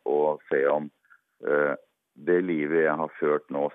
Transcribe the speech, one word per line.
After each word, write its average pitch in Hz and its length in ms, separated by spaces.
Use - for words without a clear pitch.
og 76 480
se 69 160
om, 73 220
eh, 73 260
det 90 300
livet 80 400
jeg 78 160
har 78 180
ført 73 300
nå 73 260